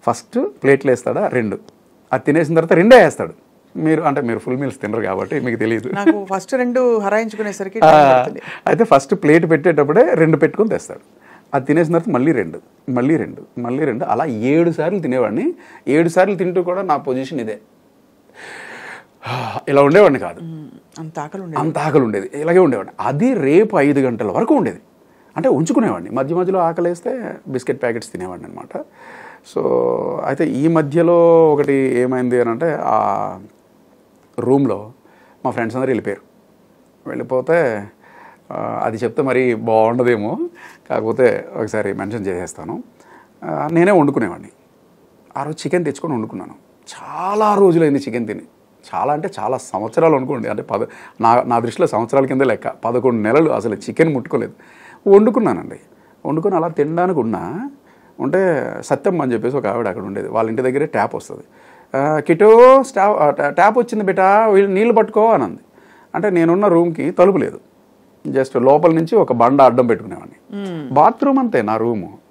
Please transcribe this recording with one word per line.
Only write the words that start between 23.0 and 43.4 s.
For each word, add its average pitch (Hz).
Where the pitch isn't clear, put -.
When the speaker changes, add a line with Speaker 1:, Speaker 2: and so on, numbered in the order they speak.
Speaker 1:
రేపు 185
ఐదు 139
గంటల 117
వరకు 226
ఉండేది. 120
అంటే 170
ఉంచుకునేవాడిని. 156
మధ్య 135
మధ్యలో 185
ఆకలేస్తే 175
బిస్కెట్ 139
ప్యాకెట్స్ 117
తినేవాడిని 90
అనమాట. -
So, -
అయితే 151
ఈ 139
మధ్యలో 165
ఒకటి 143
ఏమైంది 127
అని 117
అంటే, 147
ఆ 104
రూమ్లో 117
మా 127
ఫ్రెండ్స్ 113
అందరూ 131
వెళ్ళిపోయారు. 107
వెళ్ళిపోతే, 127
ఆ, 113
అది 113
చెప్తే 117
మరీ 127
బాగుండదేమో, 113
కాకపోతే 113
ఒకసారి 104
మెన్షన్ 101
చేసేస్తాను. 87